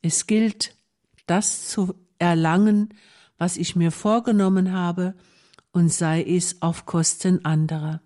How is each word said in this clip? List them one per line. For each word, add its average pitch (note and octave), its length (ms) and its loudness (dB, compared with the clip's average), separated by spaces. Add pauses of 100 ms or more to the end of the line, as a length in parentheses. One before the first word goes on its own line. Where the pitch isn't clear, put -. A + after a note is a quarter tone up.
Es - 260 -2
gilt, A3 480 0 (500)
das - 420 -2
zu F#3 280 -2 (220)
erlangen, F3 760 2 (440)
was F3+ 200 -2
ich E3+ 180 -6
mir E3+ 160 2
vorgenommen G3+ 800 2
habe, F3+ 440 -4 (560)
und E3+ 220 4
sei D#3+ 300 0
es - 380 -2
auf E3 240 -2
Kosten F3 600 0
anderer. D#3 600 -2